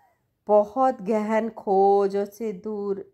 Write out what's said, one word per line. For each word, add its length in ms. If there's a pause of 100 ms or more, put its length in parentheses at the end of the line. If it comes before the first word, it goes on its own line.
(460)
बहुत 560
गहन 460
खोज 680
और 80
से 280
दूर 600